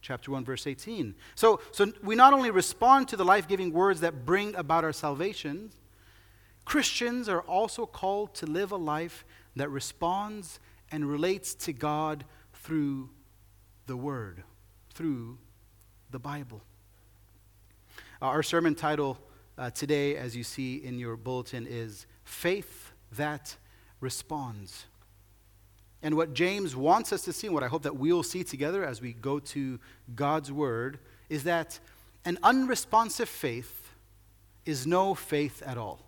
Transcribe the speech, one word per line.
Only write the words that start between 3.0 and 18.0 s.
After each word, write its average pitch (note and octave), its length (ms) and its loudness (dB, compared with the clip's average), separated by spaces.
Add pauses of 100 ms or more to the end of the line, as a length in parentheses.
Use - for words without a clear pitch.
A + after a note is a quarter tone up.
to A3 80 -4
the F#3 80 4
life-giving F#3 480 4
words F3+ 260 4
that D#3 260 0
bring G3+ 300 2
about E3 300 2
our D#3 80 0
salvation, E3 800 -4 (920)
Christians A#3+ 640 0
are F3+ 140 2
also G#3 440 0
called G3+ 500 -4
to - 100 -8
live F#3 260 -2
a G#3 60 -4
life D#3+ 480 -4 (320)
that C#3+ 120 -2
responds F#3 920 -4 (300)
and D3+ 180 -2
relates F3 460 -2
to - 180 -6
God D3+ 500 -2 (300)
through C#3+ 560 -2 (760)
the B2+ 120 -8
Word, A#2 460 -8 (500)
through B2+ 460 -6 (720)
the B2+ 80 -10
Bible. B2+ 420 -10 (1600)